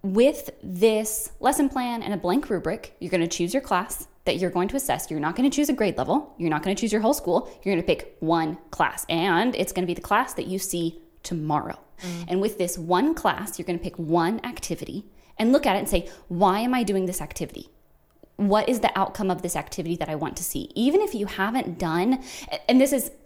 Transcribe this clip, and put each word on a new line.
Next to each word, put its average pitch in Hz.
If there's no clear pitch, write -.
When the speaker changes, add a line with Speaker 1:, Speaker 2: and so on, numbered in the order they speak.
Speaker 1:
With 226
this 214
lesson 277
plan 240
and 208
a -
blank 180
rubric, 185
you're 175
gonna 170
choose 170
your 269
class -
that 175
you're 180
going 185
to 262
assess. 160
You're 156
not 156
gonna 262
choose 294
a 294
grade 214
level. 165
You're 170
not 151
gonna 190
choose 220
your 214
whole 226
school. -
You're 196
gonna 170
pick -
one 160
class, -
and 175
it's -
gonna 180
be 170
the -
class 220
that -
you 185
see 170
tomorrow. 151
Speaker 2:
Mm. 175
Speaker 1:
And 185
with 208
this 180
one 180
class, 208
you're 170
gonna 170
pick -
one 170
activity -
and 226
look 285
at 196
it 208
and 202
say, 175
"Why 190
am 247
I 247
doing 190
this 180
activity? -
What 208
is 233
the -
outcome 190
of 180
this 175
activity 165
that 156
I 156
want 151
to -
see?" -
Even 285
if 415
you 208
haven't 196
done, 185
and 254
this 277
is 262